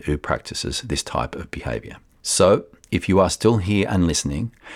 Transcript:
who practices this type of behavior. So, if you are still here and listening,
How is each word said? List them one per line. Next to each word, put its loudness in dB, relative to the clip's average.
who 0
practices -6
this -4
type -6
of -14
behavior. -8
So, 4
if -2
you 6
are 4
still 2
here 0
and 2
listening, -2